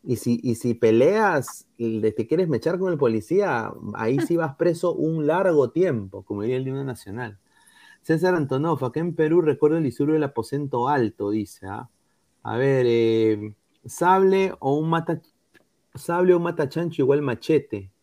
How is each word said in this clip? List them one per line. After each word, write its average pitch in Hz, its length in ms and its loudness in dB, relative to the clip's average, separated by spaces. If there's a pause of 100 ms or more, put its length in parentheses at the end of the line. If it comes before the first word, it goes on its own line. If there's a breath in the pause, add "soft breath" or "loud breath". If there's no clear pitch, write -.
Y 120 120 -2
si, 120 260 -2
y 120 140 -2
si 120 180 -2
peleas 143 1000 2
y 113 240 -4
de, 110 100 0
te 107 160 -6
quieres 170 220 0
mechar 160 300 -2
con 185 140 -2
el 156 60 -4
policía, 131 720 0 (220)
ahí 123 260 0
sí 170 160 0
vas 160 200 -2
preso 170 380 0
un 156 340 -2
largo 160 420 2
tiempo, 113 540 -2
como 104 180 -6
diría 123 140 -2
el 131 100 -4
himno 135 180 -6
nacional. 110 540 -12 (640 soft breath)
César 165 320 2
Antonov, 143 500 -2
"Acá 123 160 -4
en 170 160 -4
Perú 165 260 4
recuerdo 151 360 2
el 165 60 0
disturbo 143 300 0
del 156 100 2
aposento 139 640 -4
alto", 110 420 -2
dice, 104 380 -6
¿ah? 113 220 -12 (540)
A 110 140 -6
ver, 135 300 2
eh, 110 680 2 (320)
"Sable 190 720 2
o 139 180 0
un 160 120 -2
mata-, 165 320 -2 (720)
sable 180 400 2
o 175 40 2
un 170 60 -2
matachancho 165 580 -4
igual 139 200 2
machete. 120 680 -2 (100)